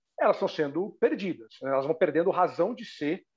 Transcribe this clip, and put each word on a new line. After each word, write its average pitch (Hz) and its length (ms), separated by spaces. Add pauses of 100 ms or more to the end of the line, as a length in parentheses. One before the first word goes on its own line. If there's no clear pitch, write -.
(180)
elas 226 180
estão 190 120
sendo 156 500
perdidas, 196 640
né? 135 100
Elas 135 140
vão 151 100
perdendo 165 360
razão 175 440
de 214 100
ser, 160 380 (140)